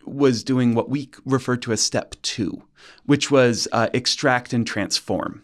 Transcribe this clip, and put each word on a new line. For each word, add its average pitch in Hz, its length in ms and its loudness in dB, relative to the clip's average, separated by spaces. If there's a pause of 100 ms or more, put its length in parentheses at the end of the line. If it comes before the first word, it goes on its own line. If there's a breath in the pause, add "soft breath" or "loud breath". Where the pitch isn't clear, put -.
was 135 400 2
doing 127 300 2
what 113 160 0
we 135 200 -6 (140)
refer 131 340 0
to 123 140 -8
as 107 100 0
step - 400 -4
two, - 420 -6 (420 soft breath)
which 143 260 2
was, 123 400 4
uh, 113 220 0
extract 127 580 0
and 117 140 0
transform. - 800 -4